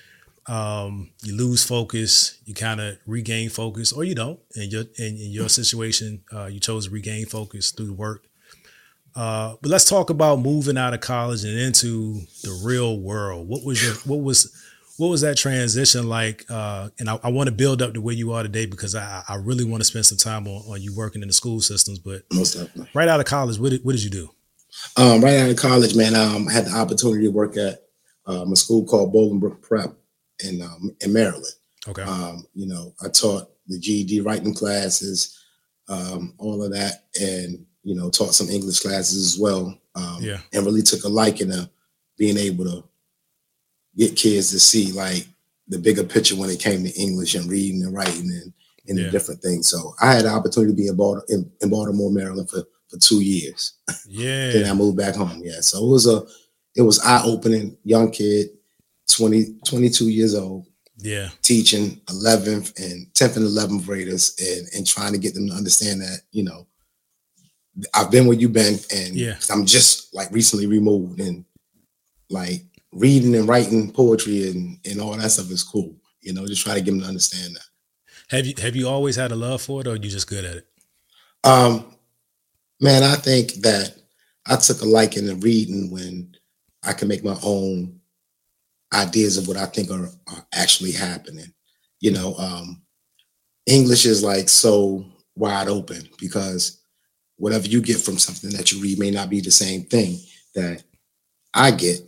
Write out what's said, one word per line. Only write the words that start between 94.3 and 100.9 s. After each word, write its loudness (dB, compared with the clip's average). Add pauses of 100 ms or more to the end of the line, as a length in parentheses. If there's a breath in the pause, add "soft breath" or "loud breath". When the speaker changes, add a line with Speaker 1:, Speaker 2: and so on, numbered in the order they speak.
Speaker 2:
so 4 (300)
wide -2
open -6 (120)
because -4 (580)
whatever -2
you 4
get 0
from -4
something -2
that -2
you -4
read -2
may 0
not -4
be -2
the -2
same 2
thing 0 (340 soft breath)
that -6 (720)